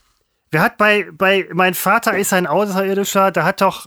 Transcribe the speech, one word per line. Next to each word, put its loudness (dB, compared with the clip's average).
wer 0
hat 0
bei, 2
bei 0
Mein 2
Vater 0
ist -2
ein 2
Außerirdischer, 0
da 0
hat -2
doch, -2